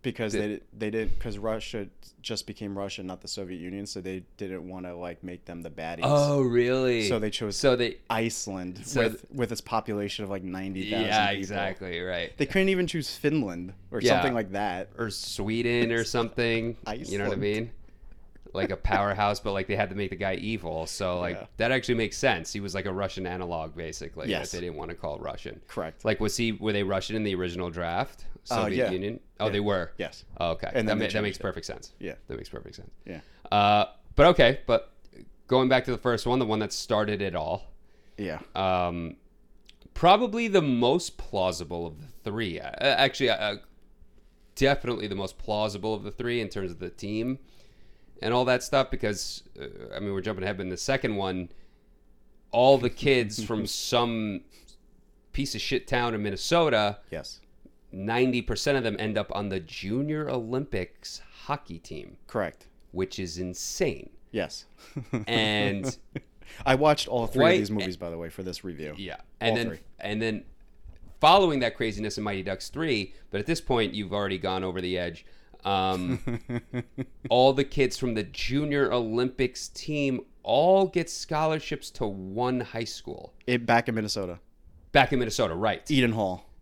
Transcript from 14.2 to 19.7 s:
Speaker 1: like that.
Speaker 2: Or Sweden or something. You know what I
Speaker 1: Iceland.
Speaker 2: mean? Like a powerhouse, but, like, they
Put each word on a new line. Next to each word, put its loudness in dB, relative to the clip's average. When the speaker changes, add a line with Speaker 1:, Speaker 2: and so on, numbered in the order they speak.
Speaker 1:
like -2
that. -2
Speaker 2:
Or -4
Sweden 0
or 2
something. 0
You -6
know 0
what 0
I -2
Speaker 1:
Iceland. -4
Speaker 2:
mean? -2
Like -2
a -2
powerhouse, 2
but, -4
like, -2
they 0